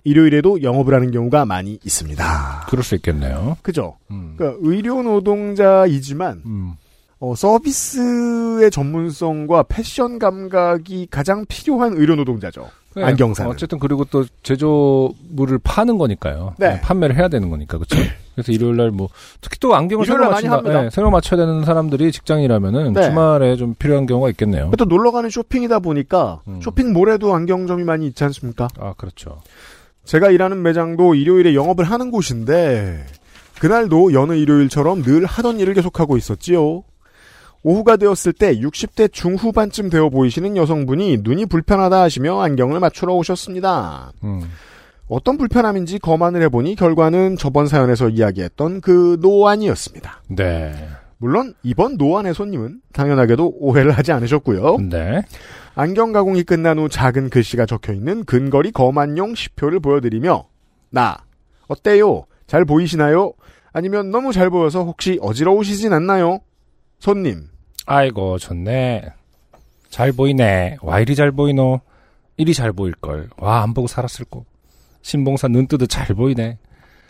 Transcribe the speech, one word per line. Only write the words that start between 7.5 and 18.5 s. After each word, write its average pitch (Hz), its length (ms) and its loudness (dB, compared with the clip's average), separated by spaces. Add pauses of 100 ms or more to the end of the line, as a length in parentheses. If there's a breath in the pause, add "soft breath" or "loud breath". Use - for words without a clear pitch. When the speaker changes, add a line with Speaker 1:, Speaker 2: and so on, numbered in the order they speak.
Speaker 1:
전문성과 156 920 -2
패션 240 540 -4
감각이 185 920 -2
가장 196 360 -2
필요한 240 500 -2
의료 156 180 2
노동자죠. 98 540 -6 (240)
Speaker 2:
네. 196 120 -6
Speaker 1:
안경사는. 120 440 2
Speaker 2:
어쨌든 160 300 -8
그리고 139 240 -2
또 135 220 0 (180)
제조물을 135 1200 0
파는 226 340 0
거니까요. 95 600 -4
Speaker 1:
네. 294 140 2
Speaker 2:
네, 95 100 -4
판매를 165 340 0
해야 175 140 2
되는 104 200 -2
거니까, 78 280 -8
그쵸? 82 180 -4
Speaker 1:
<clears throat> - 400 -4
Speaker 2:
그래서 120 160 -4